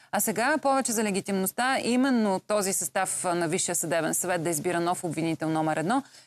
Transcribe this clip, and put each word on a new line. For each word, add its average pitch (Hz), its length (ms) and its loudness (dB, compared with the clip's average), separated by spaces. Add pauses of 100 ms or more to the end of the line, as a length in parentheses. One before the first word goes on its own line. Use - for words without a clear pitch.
(160)
А 196 40 2
сега 226 380 0
повече 269 340 2
за 220 120 0
легитимността 196 800 0
именно 240 640 2
този 196 260 0
състав 190 500 -2
на 175 240 0
Висшия 156 280 0
съдебен 165 380 0
съвет 180 300 -2
да 165 60 0
избира 170 300 -2
нов 175 240 -2
обвинител 160 460 -2
номер 156 280 0
едно. 208 260 0 (240)